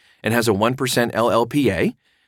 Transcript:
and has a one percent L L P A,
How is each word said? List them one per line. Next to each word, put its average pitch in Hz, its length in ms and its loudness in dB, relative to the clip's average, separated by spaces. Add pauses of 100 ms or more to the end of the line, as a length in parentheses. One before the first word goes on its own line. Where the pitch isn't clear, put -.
(220)
and 113 140 -2
has 117 120 0
a 113 60 4
one 110 220 0
percent 127 400 -2
L 113 160 0
L 117 160 2
P 131 240 0
A, 104 240 -2 (320)